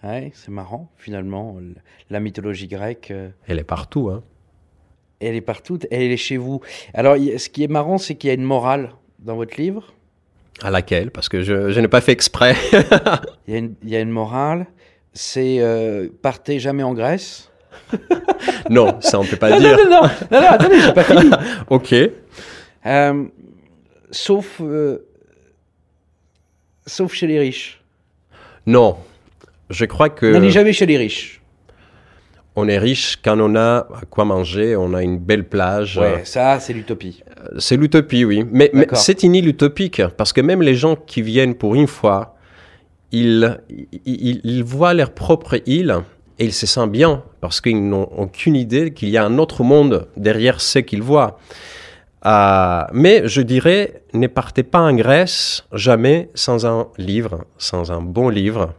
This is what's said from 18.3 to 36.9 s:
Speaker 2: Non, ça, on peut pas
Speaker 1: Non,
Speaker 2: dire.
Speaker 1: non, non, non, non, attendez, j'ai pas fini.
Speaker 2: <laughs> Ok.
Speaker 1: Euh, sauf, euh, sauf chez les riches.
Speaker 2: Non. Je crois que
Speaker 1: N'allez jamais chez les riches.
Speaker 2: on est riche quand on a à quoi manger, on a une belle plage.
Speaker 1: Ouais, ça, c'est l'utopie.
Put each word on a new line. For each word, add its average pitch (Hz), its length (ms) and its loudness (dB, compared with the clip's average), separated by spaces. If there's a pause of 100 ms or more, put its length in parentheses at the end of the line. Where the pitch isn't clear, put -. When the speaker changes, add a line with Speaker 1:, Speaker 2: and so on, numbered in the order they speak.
Speaker 2:
Non, 117 320 4
ça, - 180 0
on 98 60 0
peut 95 120 -6
pas 107 140 0
Speaker 1:
Non, 403 80 6
Speaker 2:
dire. 415 180 6
Speaker 1:
non, 403 120 6
non, 349 120 8 (300)
non, 254 100 6
non, 359 80 6
attendez, 311 320 6
j'ai - 120 4
pas 175 100 4
fini. 302 260 6 (200)
Speaker 2:
<laughs> 226 200 -12
Ok. 131 240 0 (920)
Speaker 1:
Euh, 143 400 0 (840)
sauf, 196 500 -4
euh, 147 380 -4 (1900)
sauf - 280 -6
chez - 140 -6
les 156 120 0
riches. - 420 -6 (840)
Speaker 2:
Non. 113 320 4 (720)
Je - 160 -4
crois 151 240 0
que - 160 -4
Speaker 1:
N'allez 110 260 6
jamais 208 220 4
chez 196 120 2
les 151 120 2
riches. - 440 -6 (1120)
Speaker 2:
on 104 120 -2
est 101 100 0
riche 120 460 -2
quand 107 160 2
on 107 160 2
a 117 380 2
à 113 160 -16
quoi 107 160 -2
manger, 98 500 -2
on 92 180 -2
a 92 100 -2
une 90 140 -2
belle 95 300 -2
plage. 98 500 -4
Speaker 1:
Ouais, 95 280 0
ça, 131 340 0
c'est - 140 -12
l'utopie. 107 500 -12 (160)